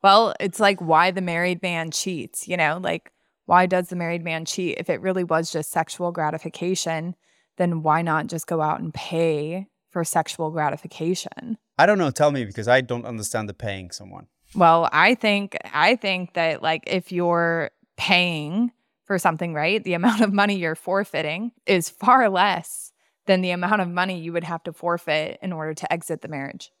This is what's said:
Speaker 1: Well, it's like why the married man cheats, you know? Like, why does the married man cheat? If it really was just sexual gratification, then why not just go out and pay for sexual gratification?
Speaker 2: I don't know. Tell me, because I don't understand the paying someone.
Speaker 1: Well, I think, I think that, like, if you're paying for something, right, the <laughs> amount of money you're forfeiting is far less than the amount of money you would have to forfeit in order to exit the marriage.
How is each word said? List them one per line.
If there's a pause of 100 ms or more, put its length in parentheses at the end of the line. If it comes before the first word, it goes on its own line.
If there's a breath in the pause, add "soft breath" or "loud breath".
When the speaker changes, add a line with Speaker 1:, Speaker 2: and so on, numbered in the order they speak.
Speaker 1:
Well,
it's
like
why
the
married
man
cheats,
you
know?
Like, (340)
why
does
the
married
man
cheat?
If
it
really
was
just
sexual
gratification, (420)
then
why
not
just
go
out
and
pay (220)
for
sexual
gratification? (200)
Speaker 2:
I
don't
know.
Tell
me,
because
I
don't
understand
the
paying
someone. (280)
Speaker 1:
Well,
I
think, (160)
I
think
that,
like,
if
you're (260)
paying (340)
for
something,
right,
the
<laughs>
amount
of
money
you're
forfeiting (140)
is
far
less (340)
than
the
amount
of
money
you
would
have
to
forfeit
in
order
to
exit
the
marriage.